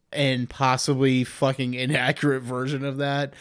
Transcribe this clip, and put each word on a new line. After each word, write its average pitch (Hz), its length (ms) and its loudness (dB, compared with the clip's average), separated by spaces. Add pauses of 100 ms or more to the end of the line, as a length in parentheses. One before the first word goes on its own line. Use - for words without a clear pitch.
(100)
and 131 400 -2
possibly 131 720 2
fucking 131 520 -2
inaccurate 131 640 2
version 127 440 -4
of 139 120 -4
that, 139 440 -2